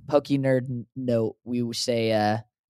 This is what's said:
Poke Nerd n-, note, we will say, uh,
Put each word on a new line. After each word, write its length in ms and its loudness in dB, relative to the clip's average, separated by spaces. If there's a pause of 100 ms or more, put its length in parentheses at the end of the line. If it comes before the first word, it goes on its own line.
Poke 180 2
Nerd 440 0
n-, 160 -6 (100)
note, 480 0
we 180 -4
will 120 -4
say, 380 0
uh, 260 2 (320)